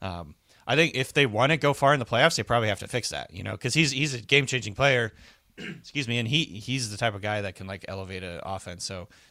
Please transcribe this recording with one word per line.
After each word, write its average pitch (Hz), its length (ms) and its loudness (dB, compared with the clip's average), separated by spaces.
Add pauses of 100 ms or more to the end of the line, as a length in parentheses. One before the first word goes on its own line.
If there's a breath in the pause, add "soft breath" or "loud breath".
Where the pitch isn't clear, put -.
um, 87 340 -10 (320 soft breath)
I 120 80 2
think 160 200 4
if 127 180 -2
they 139 120 6
wanna 127 300 4
go 143 180 4
far 139 200 6
in 143 60 4
the 117 60 -4
playoffs, 135 300 6
they 113 80 0
probably 120 240 2
have 101 120 0
to 104 100 -12
fix 123 200 -4
that, 71 240 -8
you 92 80 -12
know, 101 140 -8
'cause 120 180 -4
he's, 156 180 4
he's 139 220 -2
a 117 80 -8
game-changing 120 540 2
player. 127 380 2 (220 soft breath)
<clears throat> - 220 -20
Excuse - 520 -8
me. 117 80 0
And 117 100 0
he, 147 160 2
he's 113 480 -6
the 104 60 -10
type 113 180 0
of 98 60 -10
guy 104 180 -2
that 98 160 -6
can, 95 100 -14
like, 95 220 -12
elevate 95 360 -8
an 87 200 -10
offense. 92 400 -10
So 90 240 -10 (240 soft breath)